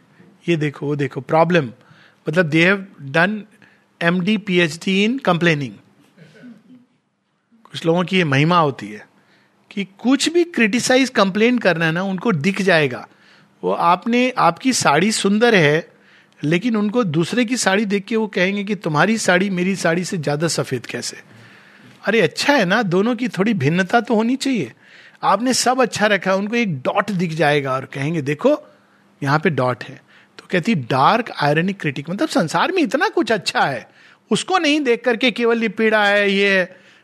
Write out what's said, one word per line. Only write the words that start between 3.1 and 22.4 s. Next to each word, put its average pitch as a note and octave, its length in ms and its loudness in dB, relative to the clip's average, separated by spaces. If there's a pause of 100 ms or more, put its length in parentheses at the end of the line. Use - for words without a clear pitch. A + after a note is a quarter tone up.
done F#3 280 0 (640)
एमडी, F3+ 360 0
पीएचडी F#3 680 0
in C4 120 -2
complaining। D#3+ 520 0 (1900)
कुछ - 220 -14
लोगों E3+ 180 2
की F#3 140 -2
ये F3+ 60 2
महिमा D#3 360 2
होती C3+ 280 -2
है G#2 200 -16 (640)
कि G3 160 -6 (120)
कुछ C#4 300 2
भी E4+ 140 2
criticize, B3+ 640 0
complain A3 480 2
करना E3+ 280 0
है D#3+ 60 2
ना, F3 120 -2
उनको G3 280 -2
दिख F#3+ 300 -2
जाएगा। D3+ 460 0 (560)
वो F3+ 80 0
आपने, G#3 680 0
आपकी E3+ 360 0
साड़ी E3+ 380 2
सुंदर G#3+ 440 2
है, D#3 360 2 (520)
लेकिन F3+ 320 0
उनको G#3 280 0
दूसरे F3 420 0
की A#3+ 120 -4
साड़ी G3+ 280 0
देख G3 200 -2
के A3+ 100 -6
वो A3 120 0
कहेंगे G3+ 360 -2
कि, G3+ 120 -4
"तुम्हारी F3 420 0
साड़ी F#3+ 320 2
मेरी F#3 260 0
साड़ी E3+ 280 0
से F#3+ 140 -6
ज्यादा D3 300 -2
सफेद C3 380 -4
कैसे?" - 320 -10 (880)
अरे G#3+ 160 2
अच्छा F#3 320 0